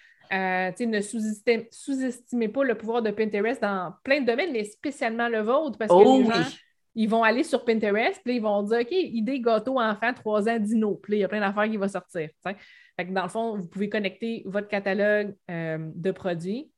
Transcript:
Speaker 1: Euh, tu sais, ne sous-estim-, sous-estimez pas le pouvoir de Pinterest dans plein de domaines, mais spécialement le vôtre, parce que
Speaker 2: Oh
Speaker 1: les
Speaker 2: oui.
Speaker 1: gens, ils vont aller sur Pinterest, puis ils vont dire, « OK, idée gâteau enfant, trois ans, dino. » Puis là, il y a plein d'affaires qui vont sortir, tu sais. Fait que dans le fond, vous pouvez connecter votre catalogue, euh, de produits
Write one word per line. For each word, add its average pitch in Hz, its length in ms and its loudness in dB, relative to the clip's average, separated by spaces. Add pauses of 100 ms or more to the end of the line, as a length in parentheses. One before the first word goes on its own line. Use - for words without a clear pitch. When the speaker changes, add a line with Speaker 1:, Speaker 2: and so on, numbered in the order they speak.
(340)
Speaker 1:
Euh, 185 380 -2
tu 185 60 -12
sais, 240 100 -4
ne 214 120 0
sous-estim-, 220 720 -2
sous-estimez 247 800 -4
pas 269 160 0
le 233 100 2
pouvoir 226 260 -2
de 214 100 0
Pinterest 214 500 -2
dans 196 320 -2 (100)
plein 294 180 2
de 233 40 0
domaines, 240 260 0
mais 220 140 -4
spécialement 233 640 -4
le 226 120 0
vôtre, 254 360 0
parce 220 120 -2
que 175 60 8
Speaker 2:
Oh 254 240 10
Speaker 1:
les 240 80 6
Speaker 2:
oui. 220 60 2
Speaker 1:
gens, 254 160 0 (460)
ils 220 120 2
vont 226 160 2
aller 233 200 4
sur 269 220 -2
Pinterest, 226 600 0
puis 247 120 -2
ils 220 40 -2
vont 208 220 0
dire, « 226 180 0
OK, 240 100 -2
idée 262 480 -2
gâteau 233 400 0
enfant, 220 340 0
trois 214 360 0
ans, 233 100 0
dino. » 214 440 0
Puis 208 100 -4
là, 214 40 2
il 202 40 2
y - 20 2
a 185 40 0
plein 208 120 -2
d'affaires 208 300 0
qui 220 80 -4
vont 196 100 0
sortir, 175 400 -6
tu - 80 -18 (160)
sais. 202 60 -10 (400)
Fait 175 100 -4
que 185 60 -8
dans 185 100 0
le 180 60 -4
fond, 226 280 -4
vous 175 100 -8
pouvez 202 220 -4
connecter 214 580 -4
votre 202 200 -4
catalogue, 208 680 0 (160)
euh, 165 260 -4 (180)
de 180 160 -4
produits 185 680 -6